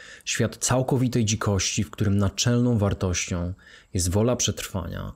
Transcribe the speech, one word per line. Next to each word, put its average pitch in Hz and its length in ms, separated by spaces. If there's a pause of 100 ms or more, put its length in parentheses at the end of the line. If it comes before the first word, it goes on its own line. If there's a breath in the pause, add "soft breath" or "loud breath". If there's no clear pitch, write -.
(240 loud breath)
Świat - 320
całkowitej 127 680
dzikości, 104 600
w - 60
którym 101 280
naczelną 120 600
wartością 92 760 (400 loud breath)
jest 90 160
wola 113 260
przetrwania, 95 800